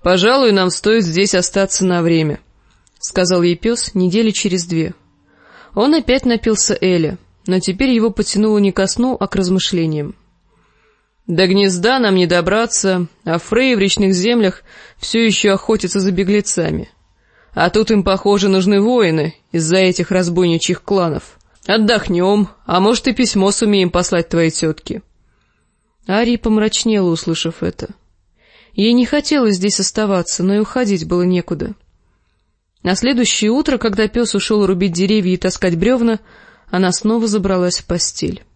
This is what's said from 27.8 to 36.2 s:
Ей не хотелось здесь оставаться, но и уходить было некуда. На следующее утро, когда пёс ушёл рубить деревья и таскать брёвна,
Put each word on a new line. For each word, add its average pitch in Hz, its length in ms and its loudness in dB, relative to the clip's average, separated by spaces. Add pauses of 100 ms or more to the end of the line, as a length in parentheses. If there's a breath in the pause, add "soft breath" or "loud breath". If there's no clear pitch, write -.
Ей 214 200 2
не 247 120 4
хотелось 269 520 0
здесь 196 240 -2
оставаться, 196 600 -2
но 196 120 2
и 208 40 0
уходить 202 480 -2
было 175 160 -2
некуда. 180 520 -2 (1080)
На 180 120 0
следующее 233 560 0
утро, 277 280 0
когда 214 300 0
пёс 233 260 -2
ушёл 208 300 0
рубить 190 280 0
деревья 185 420 0
и - 20 -4
таскать 180 400 -2
брёвна, 233 440 0 (500 loud breath)